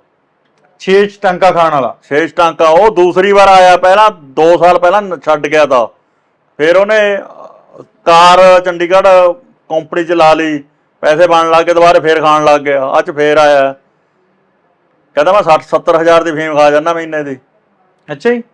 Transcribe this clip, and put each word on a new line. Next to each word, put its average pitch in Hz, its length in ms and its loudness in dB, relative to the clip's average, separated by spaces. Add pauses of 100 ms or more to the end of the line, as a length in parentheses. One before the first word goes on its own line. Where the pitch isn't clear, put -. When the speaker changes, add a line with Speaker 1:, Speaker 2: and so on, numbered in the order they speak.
(800)
Speaker 1:
ਛੇ 196 280 0
ਸਟਾਂਕਾਂ 185 440 -2
ਖਾਣ 165 200 0
ਵਾਲਾ? 127 260 -6 (120)
Speaker 2:
ਛੇ 151 180 -4
ਸਟਾਂਕਾਂ। 165 400 -2
ਉਹ 190 280 2
ਦੂਸਰੀ 180 360 0
ਵਾਰ 196 160 4
ਆਇਆ, 185 300 4
ਪਹਿਲਾਂ 196 340 2
ਦੋ 156 460 -2
ਸਾਲ 170 220 2
ਪਹਿਲਾਂ 180 220 0
ਨ-, 180 240 -12
ਛੱਡ 151 220 -2
ਗਿਆ 151 180 0
ਤਾ। 127 240 -2 (680)
ਫਿਰ 165 200 -2
ਉਹਨੇ, 202 400 0
ਅਹ, - 680 -20 (220)
ਕਾਰ 180 540 4
ਚੰਡੀਗੜ੍ਹ 180 760 0 (360)
ਕੰਪਨੀ 160 340 -6
ਚ 160 80 -6
ਲਾ 160 220 2
ਲਈ, 156 300 -4 (380)
ਪੈਸੇ 156 260 0
ਬਣਨ 165 220 0
ਲੱਗ 165 160 0
ਗਏ, 170 80 -2
ਦੁਬਾਰਾ 170 260 2
ਫੇਰ 160 220 0
ਖਾਣ 151 240 0
ਲੱਗ 147 160 2
ਗਿਆ। 135 380 -4
ਅੱਜ 160 120 -6
ਫੇਰ 147 260 -2
ਆਇਆ, 139 380 0 (1400)
ਕਹਿੰਦਾ 156 180 0
ਮੈਂ 202 100 0
ਸੱਠ 156 180 0
ਸੱਤਰ 160 400 -2
ਹਜ਼ਾਰ 165 220 2
ਦੀ 165 80 -6
ਫੀਮ 156 260 -6
ਖਾ 147 140 2
ਜਾਂਦਾ 156 220 -2
ਮਹੀਨੇ 160 300 -8
ਦੀ। 139 140 -12 (760)
Speaker 1:
ਅੱਛਾ 151 180 -6
ਜੀ। 240 140 -4 (100)